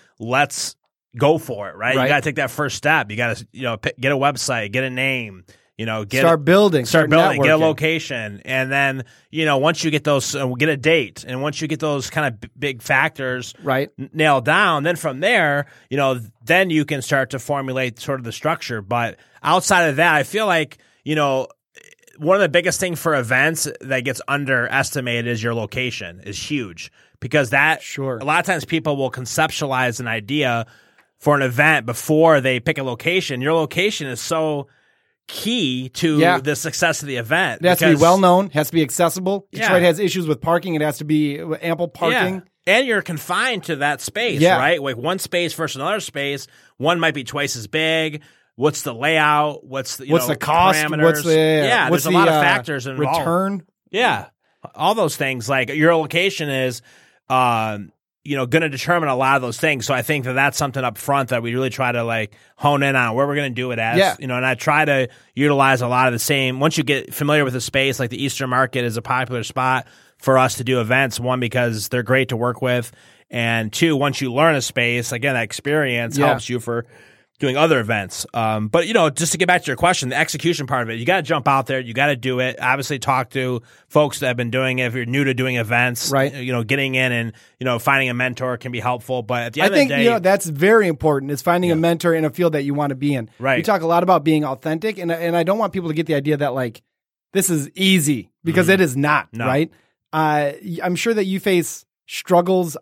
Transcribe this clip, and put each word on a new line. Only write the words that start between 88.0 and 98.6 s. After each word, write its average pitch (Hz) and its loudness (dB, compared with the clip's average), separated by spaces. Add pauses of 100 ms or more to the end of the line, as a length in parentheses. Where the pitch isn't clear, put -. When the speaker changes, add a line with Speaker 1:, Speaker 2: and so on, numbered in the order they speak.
Speaker 1:
a 123 -4
mentor 127 -4
can 123 -10
be 123 -6
helpful. 123 -4
But 120 -2
at 117 -8
the 151 0
Speaker 2:
I - 4
Speaker 1:
end - 2
Speaker 2:
think, - 4
Speaker 1:
of - 0
the 233 2
day, - -
Speaker 2:
you 233 6
know, 226 2
that's 190 2
very 185 4
important, 143 0
is 143 -6
finding 175 2
a - 4
Speaker 1:
Yeah. 156 2
Speaker 2:
mentor 170 2
in 160 0
a 151 2
field 170 0
that 147 0
you 143 -2
wanna 143 -2
be 143 0
in. 113 -4 (120)
Speaker 1:
Right. 127 2
Speaker 2:
We 165 -2
talk 196 2
a 165 -2
lot 175 4
about 175 4
being 151 2
authentic, 160 -4
and, 170 -4
and 170 -2
I 170 2
don't 175 0
want 202 -2
people 175 -4
to 151 -2
get 160 -2
the 160 -2
idea 147 0
that, 139 -2
like, 123 -6 (500)
this 190 0
is 151 -2
easy, 156 2 (140)
because 165 2